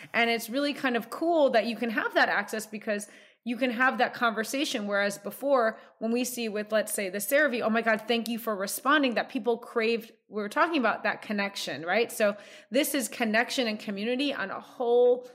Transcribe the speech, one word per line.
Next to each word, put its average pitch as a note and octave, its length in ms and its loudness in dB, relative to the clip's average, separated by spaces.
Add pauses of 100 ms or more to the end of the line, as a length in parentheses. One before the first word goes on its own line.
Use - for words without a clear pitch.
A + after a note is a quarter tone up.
(120)
And A#3 160 2
it's A3+ 220 -2
really C#4+ 240 0
kind B3+ 220 0
of A3+ 120 -6
cool D#4+ 420 2
that A3 160 2
you A#3 100 -4
can A#3+ 140 -2
have A4 240 -2
that C4 140 4
access G3+ 380 -2
because G#3 400 -6 (380)
you A#3 120 -4
can B3 140 0
have B3 280 2
that A#3 140 2
conversation. A3+ 760 -2
Whereas G3+ 300 0
before, A3+ 600 0 (220)
when A3+ 100 -2
we B3 140 2
see A#3 240 -4
with, G#3 240 -6
let's G#3+ 200 2
say, G3 180 -2
the G3 80 -4
CeraVe, C4+ 440 2
"Oh A3 80 2
my A3+ 100 2
God, A3 280 2
thank A#3 200 0
you A3+ 120 -4
for A3 160 -2
responding," B3+ 580 2
that E3+ 140 0
people A#3 280 0
craved, A3+ 540 -2 (180)
we G#3 140 -6
were G#3 60 -4
talking D#4+ 300 2
about A3 260 2
that - 180 -2
connection, G3+ 640 -4
right? A3 240 2
So G#3 260 0 (360)
this D4 220 2
is C4 140 0
connection A#3 600 0
and G#3+ 100 -4
community A#3+ 560 -4
on - 160 -6
a - 100 -8
whole B3 760 4